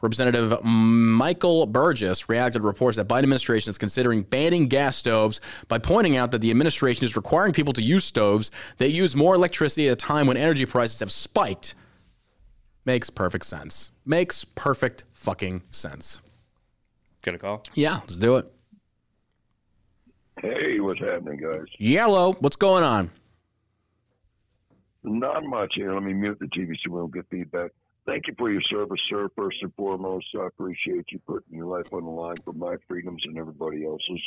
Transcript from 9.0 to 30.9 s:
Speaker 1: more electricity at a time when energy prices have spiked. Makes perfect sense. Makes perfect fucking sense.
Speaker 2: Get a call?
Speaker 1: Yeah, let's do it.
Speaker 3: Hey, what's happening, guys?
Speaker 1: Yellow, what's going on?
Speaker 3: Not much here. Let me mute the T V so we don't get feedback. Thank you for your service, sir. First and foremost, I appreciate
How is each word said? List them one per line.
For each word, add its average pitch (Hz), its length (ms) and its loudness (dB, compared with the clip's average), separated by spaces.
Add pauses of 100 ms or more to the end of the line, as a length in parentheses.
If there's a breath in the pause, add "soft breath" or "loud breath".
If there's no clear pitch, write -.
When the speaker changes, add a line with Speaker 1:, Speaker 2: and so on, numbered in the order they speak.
Speaker 1:
more 160 200 6
electricity 160 540 2
at 123 40 4
a 117 40 2
time 147 300 2
when 127 120 4
energy 143 260 2
prices 117 360 0
have 101 120 -4
spiked. - 640 -2 (1120 soft breath)
Makes 127 240 0
perfect 90 340 -4
sense. - 460 -8 (160)
Makes 170 400 0
perfect - 680 -2
fucking 92 580 -6
sense. - 520 -8 (1000)
Speaker 2:
Get 87 120 -6
a 85 40 -14
call? 104 260 -8 (100)
Speaker 1:
Yeah, 156 220 0
let's - 220 -10
do 117 180 4
it. 120 100 0 (1900)
Speaker 3:
Hey, 117 400 -4
what's 98 200 -2
happening, 85 380 -6
guys? 78 280 -8 (120)
Speaker 1:
Yellow, 185 600 4
what's 139 160 0
going 190 260 6
on? 107 280 2 (1900)
Speaker 3:
Not 135 420 -4
much 117 320 -4
here. 98 160 -6
Let 98 100 -4
me 98 120 -4
mute 104 260 -4
the - 80 -10
T 92 160 -6
V 82 100 -8 (100)
so 90 80 -8
we 90 80 -6
don't 85 120 -8
get 90 180 -10
feedback. 87 400 -8 (360)
Thank - 200 -6
you - 100 -10
for 117 140 -2
your 98 100 0 (100)
service, 104 300 -4 (100)
sir. 101 260 -4
First 98 260 -6
and 90 120 -10
foremost, 95 520 -6 (120)
I 95 80 -6
appreciate 90 640 -6